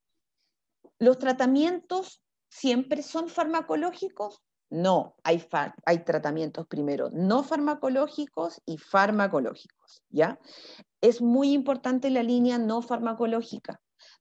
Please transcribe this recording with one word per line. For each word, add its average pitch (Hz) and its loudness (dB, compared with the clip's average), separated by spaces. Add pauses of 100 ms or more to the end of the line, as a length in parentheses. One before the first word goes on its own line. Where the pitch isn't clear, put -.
(1000)
¿Los 254 4
tratamientos 285 0 (280)
siempre 262 -2
son 330 -6
farmacológicos? 320 -4 (260)
No, 170 0
hay 165 2
fa-, 147 -6 (100)
hay 170 2
tratamientos 160 -4
primero 143 -4
no 190 2
farmacológicos 294 -4
y 160 -8
farmacológicos, 196 -2
¿ya? - 2 (600)
Es 240 4
muy 269 4
importante 262 0
la 254 0
línea 240 2
no 226 0
farmacológica, 226 -4 (420)